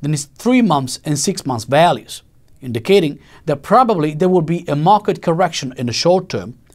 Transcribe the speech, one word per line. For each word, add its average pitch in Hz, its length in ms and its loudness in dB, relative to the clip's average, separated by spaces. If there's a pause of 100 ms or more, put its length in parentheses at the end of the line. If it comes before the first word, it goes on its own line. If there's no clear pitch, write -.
than 147 140 -2
its 143 100 -4
three 247 380 0
months 143 420 0
and 151 120 -2
six 175 300 -4
months 120 180 -4
values, 139 580 0 (380)
indicating 147 600 0 (260)
that 143 160 -2
probably 190 520 2
there 175 140 0
will 185 140 2
be 170 240 -4
a - 80 -4
market 190 480 0
correction 165 540 -2
in 123 100 -6
the 117 60 -4
short 175 360 0
term, 104 300 -8 (160)